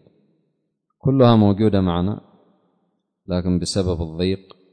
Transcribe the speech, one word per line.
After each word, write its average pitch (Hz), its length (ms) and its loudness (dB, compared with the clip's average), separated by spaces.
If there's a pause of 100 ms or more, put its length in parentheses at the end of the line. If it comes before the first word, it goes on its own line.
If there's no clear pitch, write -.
(1000)
كلها 131 380 4
موجودة 101 440 2
معنا، 90 400 -2 (1040)
لكن 90 320 -2
بسبب 87 440 -4
الضيق 87 540 -6 (160)